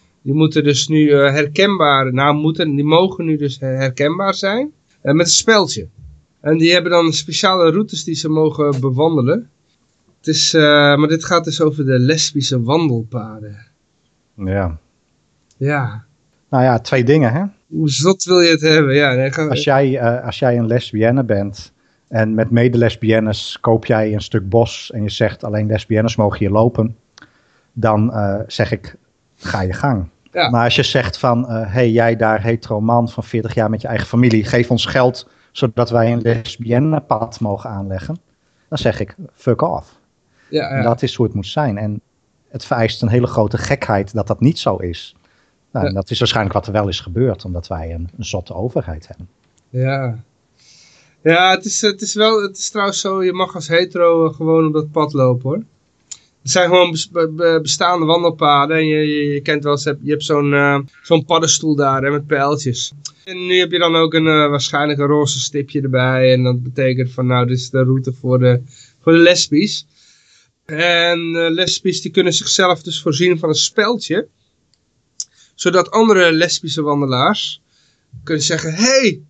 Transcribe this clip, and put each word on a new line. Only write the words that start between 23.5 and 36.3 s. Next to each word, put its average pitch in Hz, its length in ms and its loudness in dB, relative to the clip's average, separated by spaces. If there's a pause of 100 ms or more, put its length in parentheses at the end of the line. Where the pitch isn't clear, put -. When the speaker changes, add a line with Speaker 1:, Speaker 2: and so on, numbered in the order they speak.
Speaker 2:
koop 113 260 0
jij 110 280 0
een 104 80 -4
stuk 98 260 -4
bos 113 460 0
en 113 80 -6
je 104 80 -4
zegt: 107 340 -2
"Alleen 107 220 -4
lesbiennes 107 500 0
mogen 104 220 0
hier 104 120 0
lopen", 113 460 2 (760)
dan, 110 400 0
eh, 101 340 -2
zeg - 260 -2
ik: - 240 -10 (400)
"Ga - 260 -6
je 92 100 -2
gang." 98 360 -2 (240)
Speaker 1:
Ja. 160 180 -2
Speaker 2:
Maar 120 140 2
als 120 120 0
je 127 60 2
zegt 113 360 -2
van, 123 300 0
eh, 110 240 -6
"Hey, 120 180 2
jij 117 260 2
daar 110 260 2
hetero 113 380 -2
man 117 280 2
van - 160 -8
veertig 110 300 -6
jaar 110 160 0
met 110 100 -4
je 120 80 -8
eigen 107 180 -4
familie, 117 380 2
geef 120 260 0
ons 120 160 0
geld 127 420 0 (240)
zodat 120 380 -2
wij 117 220 2
een 120 100 -2
lesbiennenpad 117 1160 -2